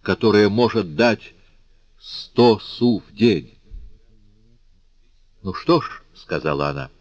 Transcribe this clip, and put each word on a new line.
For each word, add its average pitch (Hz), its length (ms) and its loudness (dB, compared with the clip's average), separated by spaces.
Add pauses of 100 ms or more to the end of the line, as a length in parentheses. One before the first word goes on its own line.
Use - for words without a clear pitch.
которое 104 480 2
может 107 480 0
дать 113 380 0 (640)
сто - 580 2
су 117 480 -2
в - 80 -20
день?» 104 440 0 (1800)
«Ну 92 120 -10
что 165 260 0
ж», - 220 -14 (120)
сказала 73 540 -4
она 69 220 -10 (100)